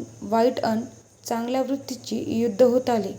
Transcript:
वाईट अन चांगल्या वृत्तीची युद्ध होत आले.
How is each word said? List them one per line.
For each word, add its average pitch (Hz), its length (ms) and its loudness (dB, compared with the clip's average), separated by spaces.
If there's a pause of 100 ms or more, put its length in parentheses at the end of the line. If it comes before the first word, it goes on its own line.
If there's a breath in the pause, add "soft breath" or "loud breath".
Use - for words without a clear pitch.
(220)
वाईट 226 380 2
अन 226 220 0 (440)
चांगल्या 240 360 -2
वृत्तीची 254 800 -4
युद्ध 233 240 4
होत 247 260 4
आले. 208 300 0